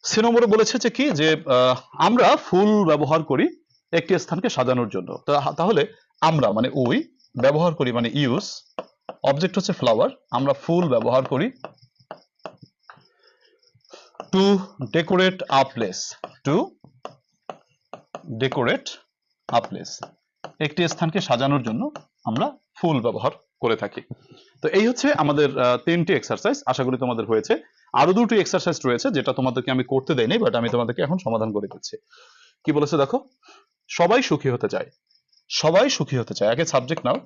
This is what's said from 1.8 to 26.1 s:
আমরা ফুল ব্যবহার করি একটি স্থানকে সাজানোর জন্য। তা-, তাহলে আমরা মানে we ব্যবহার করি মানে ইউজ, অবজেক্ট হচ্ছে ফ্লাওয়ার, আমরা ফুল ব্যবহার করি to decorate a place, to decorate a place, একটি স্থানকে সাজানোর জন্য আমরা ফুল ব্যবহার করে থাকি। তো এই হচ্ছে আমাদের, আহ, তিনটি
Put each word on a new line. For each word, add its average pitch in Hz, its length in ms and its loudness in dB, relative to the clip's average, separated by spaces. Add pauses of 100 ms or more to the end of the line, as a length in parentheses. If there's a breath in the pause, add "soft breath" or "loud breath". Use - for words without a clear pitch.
আমরা 220 440 4
ফুল 208 480 2
ব্যবহার 151 380 2
করি 151 240 0 (440)
একটি 170 280 0
স্থানকে 185 300 -4
সাজানোর 123 400 0
জন্য। 92 360 -8
তা-, 143 320 0
তাহলে 175 360 0 (280 soft breath)
আমরা 151 300 2
মানে 113 180 -2
we 143 340 0 (380)
ব্যবহার 151 340 2
করি 127 160 -2
মানে 117 220 -2
ইউজ, 135 320 0 (800)
অবজেক্ট 156 340 0
হচ্ছে 151 160 -2
ফ্লাওয়ার, 120 360 2 (220)
আমরা 135 220 0
ফুল 170 340 0
ব্যবহার 123 380 2
করি 151 260 -2 (2750 loud breath)
to 196 240 4 (400)
decorate 185 440 2 (180)
a 135 40 6 (100)
place, 101 280 -6 (440)
to 139 100 0 (1900)
decorate 135 460 -2 (680)
a - 100 4
place, - 260 -14 (680)
একটি 156 280 -2
স্থানকে 165 340 -2
সাজানোর 135 420 0
জন্য 139 280 -6 (320)
আমরা 170 340 -4 (240)
ফুল 156 200 0
ব্যবহার 110 300 -2 (280)
করে 113 180 0
থাকি। - 240 -10 (600 soft breath)
তো 156 60 -2
এই 190 200 2
হচ্ছে 254 260 0
আমাদের, 147 460 2
আহ, 123 180 2
তিনটি 170 360 0